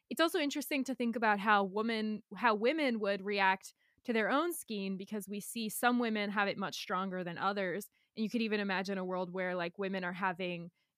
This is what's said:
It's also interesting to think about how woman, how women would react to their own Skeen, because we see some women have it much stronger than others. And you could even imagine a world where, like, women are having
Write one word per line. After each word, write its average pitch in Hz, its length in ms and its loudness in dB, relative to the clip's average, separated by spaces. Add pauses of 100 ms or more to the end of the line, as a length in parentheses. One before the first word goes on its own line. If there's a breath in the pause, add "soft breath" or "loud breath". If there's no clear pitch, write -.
It's - 120 -2
also 339 180 2
interesting 285 460 -2
to 262 100 -4
think 233 220 -2
about 214 240 2
how 202 240 6
woman, 214 580 -2 (140)
how 220 180 6
women 240 460 4
would 196 240 0
react 196 500 2 (300)
to 240 80 -2
their 214 180 4
own 320 220 2
Skeen, 196 440 -4
because 196 320 -8
we 202 120 -6
see 220 280 -6
some 247 300 2
women 214 320 0
have 202 160 2
it 196 120 -2
much 190 180 -4
stronger 185 480 -4
than 170 140 -6
others. 196 500 -2 (280)
And 220 60 -2
you 208 80 -2
could 233 120 0
even 214 180 0
imagine 196 380 -2
a 185 60 -2
world 185 280 -4
where, 180 240 -2
like, 175 220 -4
women 190 260 -2
are 180 80 -2
having 175 580 -4 (280)